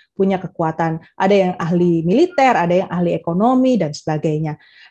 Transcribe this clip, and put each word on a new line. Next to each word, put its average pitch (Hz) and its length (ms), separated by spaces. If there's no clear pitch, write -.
punya 196 240
kekuatan. 160 640
Ada 196 160
yang 185 240
ahli 170 480
militer, 269 480
ada 170 160
yang 180 180
ahli 175 220
ekonomi, 240 640
dan 165 160
sebagainya. 156 640